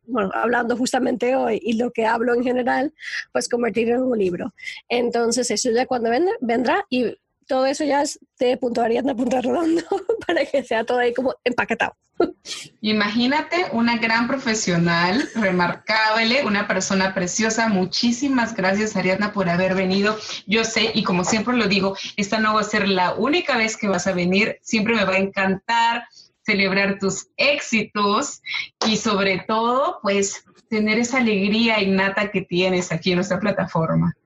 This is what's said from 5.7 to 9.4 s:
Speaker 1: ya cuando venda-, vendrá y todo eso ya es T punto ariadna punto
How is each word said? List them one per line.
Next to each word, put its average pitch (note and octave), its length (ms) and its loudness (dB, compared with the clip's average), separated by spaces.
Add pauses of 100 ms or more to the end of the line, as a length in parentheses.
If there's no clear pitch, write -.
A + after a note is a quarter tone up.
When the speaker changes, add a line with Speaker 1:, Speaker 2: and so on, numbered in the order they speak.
Speaker 1:
ya A#3+ 140 2
cuando B3 240 -2
venda-, E4 300 2
vendrá B3+ 500 0
y B3 280 0 (340)
todo C4 140 2
eso C#4+ 180 -2
ya C#4+ 180 2
es D4 160 -4 (200)
T B3+ 180 2
punto A#3+ 260 -2
ariadna A#3+ 320 0
punto B3 280 0